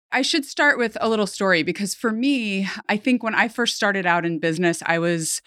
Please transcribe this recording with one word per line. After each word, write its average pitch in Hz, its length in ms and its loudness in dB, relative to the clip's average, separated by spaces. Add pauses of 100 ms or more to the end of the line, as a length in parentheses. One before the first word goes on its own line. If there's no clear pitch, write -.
(100)
I 254 120 0
should 285 220 0
start 294 320 2
with 233 240 0
a 226 80 2
little 220 200 2
story 185 340 2
because 180 320 -4
for 233 160 -2
me, 220 580 0 (200)
I 214 80 2
think 247 260 0
when 220 140 -4
I 226 100 4
first 226 300 -2
started 196 300 0
out 170 200 2
in 165 140 -2
business, 170 440 0
I 165 140 0
was 165 480 -2